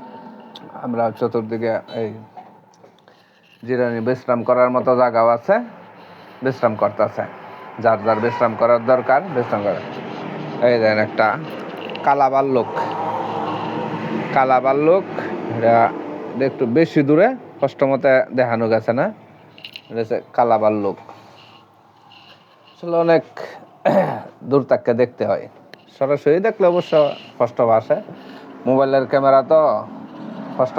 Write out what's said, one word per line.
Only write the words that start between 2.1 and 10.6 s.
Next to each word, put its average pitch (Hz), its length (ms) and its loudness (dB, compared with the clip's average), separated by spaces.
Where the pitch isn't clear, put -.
জিরানি 120 420 -2
বিশ্রাম 127 400 -2
করার 123 280 4
মতো 127 160 2
জায়গাও 113 260 4
আছে, - 180 0
বিশ্রাম 127 380 0
করতেছে, 104 420 0
যার 113 220 4
যার 110 200 2
বিশ্রাম 117 340 0
করার 117 220 4
দরকার 131 300 2
বিশ্রাম 117 300 -2
করে। 95 160 -2